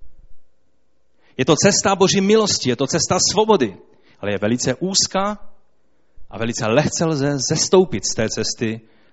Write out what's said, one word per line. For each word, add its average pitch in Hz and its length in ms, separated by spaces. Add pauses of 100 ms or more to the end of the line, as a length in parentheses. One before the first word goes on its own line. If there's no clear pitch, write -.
(1400)
Je 131 80
to 160 100
cesta 196 400
Boží 190 260
milosti, 202 480
je 120 60
to 135 120
cesta 175 300 (140)
svobody, 190 460 (420)
ale 101 120
je 98 100
velice 120 340
úzká 196 640 (920)
a 101 80
velice 117 300
lehce 139 380
lze 143 320 (120)
zestoupit 160 600
z - 40
té 110 140
cesty 110 520 (320)